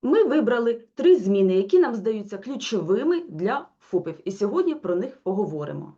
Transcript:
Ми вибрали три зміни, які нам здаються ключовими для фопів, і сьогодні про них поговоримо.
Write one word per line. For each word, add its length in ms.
Ми 180
вибрали 500
три 200
зміни, 400
які 240
нам 160
здаються 420
ключовими 840
для 460
фопів, 460
і 60
сьогодні 440
про 200
них 280
поговоримо. 760